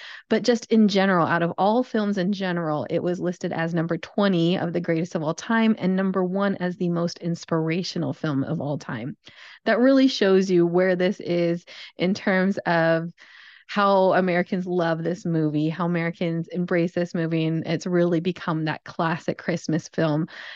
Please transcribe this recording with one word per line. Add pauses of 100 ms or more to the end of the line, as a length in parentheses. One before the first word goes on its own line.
(300)
but
just
in
general,
out
of
all
films
in
general,
it
was
listed
as
number
twenty
of
the
greatest
of
all
time
and
number
one
as
the
most
inspirational
film
of
all
time. (480)
That
really
shows
you
where
this
is (320)
in
terms
of (580)
how
Americans
love
this
movie,
how
Americans
embrace
this
movie,
and
it's
really
become
that
classic
Christmas
film (280)